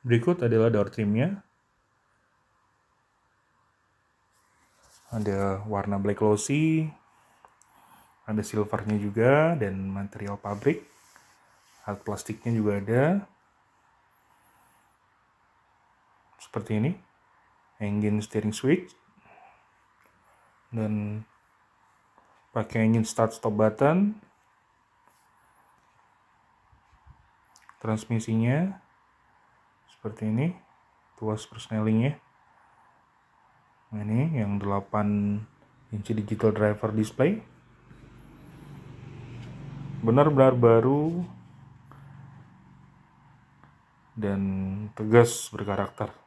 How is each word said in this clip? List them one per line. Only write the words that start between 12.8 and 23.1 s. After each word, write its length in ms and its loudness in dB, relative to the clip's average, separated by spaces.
ada. 200 2
Seperti 480 -4
ini. 80 0
Engine 400 -2
steering 320 -4
switch. 400 0
Dan 560 -4
pakai 400 0
engine 160 2
start 240 0